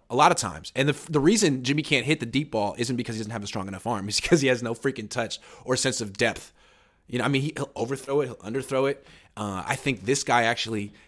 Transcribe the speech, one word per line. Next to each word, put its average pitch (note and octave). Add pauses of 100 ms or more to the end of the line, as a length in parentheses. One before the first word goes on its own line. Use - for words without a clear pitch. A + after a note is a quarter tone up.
(100)
a A#2
lot D3+
of E3+
times. E2
And C#3
the, C#3+
the D3+
reason D#3
Jimmy D3
can't C3
hit D#3
the A#2+
deep C3
ball G#2
isn't B2
because A#2
he A2
doesn't A2
have A2+
a G2+
strong G2
enough F#2+
arm. G#2
It's G#2
'cause E3+
he C3+
has B2
no A#2
freaking A#2
touch A2+ (240)
or B2+
sense B2
of G#2
depth. A2 (560)
You A#2+
know, A#2
I A#2+
mean, C3+
he, D3+
he'll C#3
overthrow C3+
it, C#3
he'll B2
underthrow C3
it. C#3+ (320)
Uh, G2
I -
think A#2
this C3+
guy A#2+
actually A2+ (160)